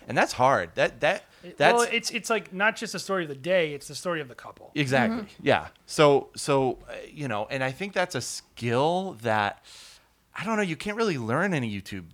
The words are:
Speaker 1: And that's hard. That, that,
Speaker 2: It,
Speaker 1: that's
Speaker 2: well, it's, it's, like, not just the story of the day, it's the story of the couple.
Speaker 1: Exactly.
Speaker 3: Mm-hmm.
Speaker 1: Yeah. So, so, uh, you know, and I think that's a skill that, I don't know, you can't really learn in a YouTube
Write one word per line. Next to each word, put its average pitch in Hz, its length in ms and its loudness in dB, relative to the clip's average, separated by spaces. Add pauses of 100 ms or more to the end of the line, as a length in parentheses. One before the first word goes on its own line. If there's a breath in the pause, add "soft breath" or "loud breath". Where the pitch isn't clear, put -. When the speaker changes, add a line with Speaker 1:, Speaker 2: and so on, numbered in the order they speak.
Speaker 1:
And 123 100 -6
that's 214 180 2
hard. 120 400 4
That, 135 260 0
that, 170 240 0 (180 soft breath)
Speaker 2:
It, 175 140 -18
Speaker 1:
that's 160 220 6
Speaker 2:
well, 233 120 4
it's, 233 200 -2
it's, 233 180 -6
like, 214 240 -2
not 208 240 0
just 226 160 -8
the 190 60 -6
story 190 240 -2
of 151 80 -6
the 143 40 -8
day, 160 380 0
it's 143 160 -12
the 147 60 -14
story 170 260 -4
of 135 80 -10
the 120 60 -16
couple. - 400 -18
Speaker 1:
Exactly. 135 460 2
Speaker 3:
Mm-hmm. - 260 -10
Speaker 1:
Yeah. 98 220 2 (180)
So, 143 500 6
so, 135 400 2 (100)
uh, - 60 -14 (180)
you 147 180 -8
know, 107 200 -4
and 131 160 -4
I 131 60 -2
think 185 240 -8
that's 180 200 -2
a 131 60 -2
skill 143 1000 -2
that, 107 420 0 (720 loud breath)
I - 80 -8
don't 220 140 -2
know, 208 40 2
you 170 140 -4
can't 208 220 -8
really 214 180 0
learn 139 380 0
in 135 100 0
a - 60 -2
YouTube 98 440 -8